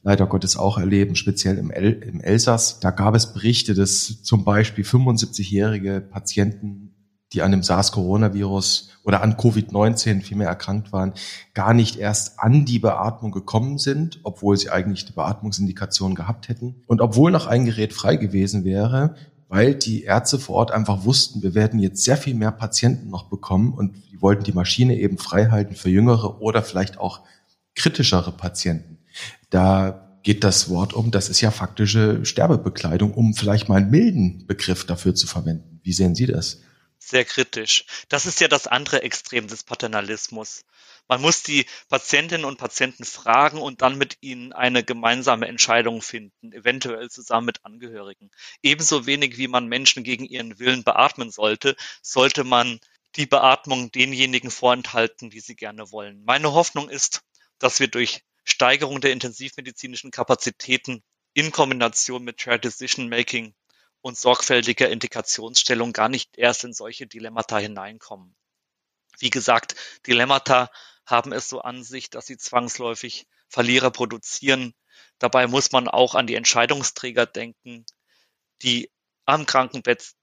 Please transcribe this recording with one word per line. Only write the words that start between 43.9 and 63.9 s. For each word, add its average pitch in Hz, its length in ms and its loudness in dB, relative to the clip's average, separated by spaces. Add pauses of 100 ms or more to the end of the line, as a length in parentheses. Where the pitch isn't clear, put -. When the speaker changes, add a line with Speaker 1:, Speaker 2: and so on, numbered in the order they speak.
Speaker 2:
mit 139 220 -6
ihnen 127 320 -14
eine 123 320 0
gemeinsame 117 640 -2
Entscheidung 113 540 0
finden, 110 500 -18
eventuell 120 560 -6
zusammen 117 380 -4
mit - 180 -20
Angehörigen. 107 640 -20 (320)
Ebenso 147 440 2
wenig, 139 320 -2
wie 131 100 -6
man 123 180 -2
Menschen 123 380 -2
gegen 127 220 -6
ihren 117 340 -12
Willen 127 240 -2
beatmen 123 460 0
sollte, 107 440 -2 (280)
sollte 135 420 0
man 123 340 0 (380)
die 147 100 -2
Beatmung 131 640 2
denjenigen 131 600 -2
vorenthalten, 120 800 -2
die 107 100 -20
sie 113 160 -20
gerne 107 340 -16
wollen. 101 340 -16
Meine 139 280 0
Hoffnung 151 380 0
ist, - 320 -6 (360)
dass 127 220 0
wir 135 80 0
durch 120 340 -4 (220)
Steigerung 139 560 0
der 135 120 0
intensivmedizinischen 127 1000 -12
Kapazitäten 127 880 -4 (300)
in 151 180 -2
Kombination 127 720 -2
mit 120 180 -14
Shared 120 240 -2
Decision 127 440 -6
Making 117 460 -4 (460)